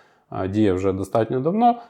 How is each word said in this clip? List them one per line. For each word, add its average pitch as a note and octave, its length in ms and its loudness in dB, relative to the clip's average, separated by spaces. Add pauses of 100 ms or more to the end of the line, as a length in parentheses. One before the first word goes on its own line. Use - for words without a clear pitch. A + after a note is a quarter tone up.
(320)
е, F#2+ 160 -4
діє G2+ 240 2
вже F#2 200 0
достатньо A2+ 480 -2
давно, A3 340 2 (160)